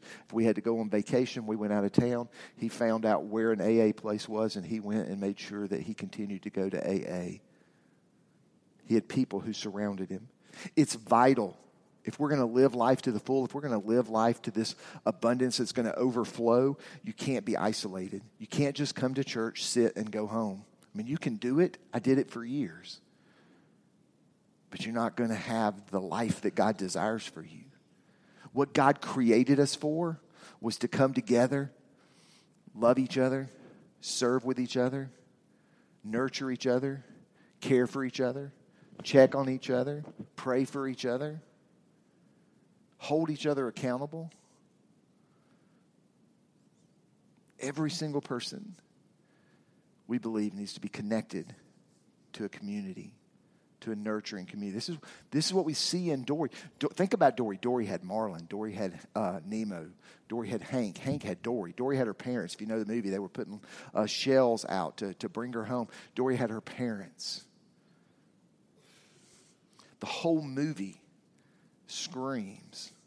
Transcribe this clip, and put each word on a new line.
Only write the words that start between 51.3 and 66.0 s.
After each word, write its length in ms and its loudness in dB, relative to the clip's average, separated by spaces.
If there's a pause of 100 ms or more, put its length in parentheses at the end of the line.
to 120 -8
a 40 -8
community, 640 -10 (640)
to 120 -8
a 40 -4
nurturing 500 -6
community. 300 -8
This 140 -6
is, 80 -8 (340)
this 160 2
is 80 -2
what 100 4
we 80 -2
see 380 0
in 100 0
Dory. 300 -2 (260)
Do-, 120 0
think 260 2
about 200 6
Dory. 240 -2
Dory 280 0
had 160 -6
Marlin. 440 -4
Dory 260 -6
had, 260 -6 (160)
uh, 280 -2
Nemo. 460 -6 (400)
Dory 200 -4
had 120 -4
Hank. 380 -4
Hank 240 -4
had 180 -6
Dory. 340 -4
Dory 220 -2
had 80 0
her 80 -2
parents. 400 -6
If 80 -12
you 60 -8
know 100 -4
the 80 -2
movie, 240 -2
they 80 -2
were 120 -6
putting, 320 -10 (340)
uh, 100 4
shells 640 4
out 280 -2
to, 180 -6
to 120 -8
bring 260 -8
her 120 -6
home. 220 -4 (260)